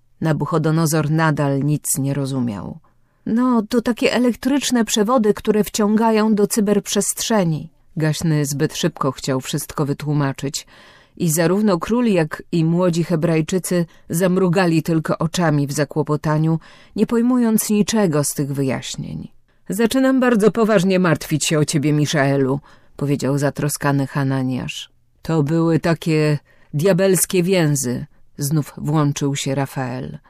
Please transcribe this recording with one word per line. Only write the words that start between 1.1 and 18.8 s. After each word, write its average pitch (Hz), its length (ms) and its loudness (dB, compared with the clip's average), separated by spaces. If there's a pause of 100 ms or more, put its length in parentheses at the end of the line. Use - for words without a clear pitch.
nadal 147 520 2
nic 147 220 0 (140)
nie 139 160 -2
rozumiał. 127 640 -4 (480)
„No, 240 420 2
to 240 140 0
takie 240 300 0
elektryczne 247 720 0
przewody, 214 500 2
które 214 300 0
wciągają 220 720 2
do 202 120 2
cyberprzestrzeni”. 202 1200 0 (260)
Gaśny 151 500 0
zbyt 147 300 -2
szybko 151 360 -2
chciał 131 280 -4
wszystko - 460 -6
wytłumaczyć 143 800 -4 (500)
i 170 140 -2
zarówno 175 480 2
król, 233 280 0
jak 175 360 0 (100)
i 165 120 2
młodzi 170 400 2
Hebrajczycy 170 800 0 (240)
zamrugali 180 720 2
tylko 160 360 0
oczami 156 480 0
w 143 60 -6
zakłopotaniu, 151 840 0 (380)
nie 208 100 0
pojmując 233 640 2
niczego 196 540 2
z - 40 -4
tych 143 240 -4
wyjaśnień. 127 760 -6 (400)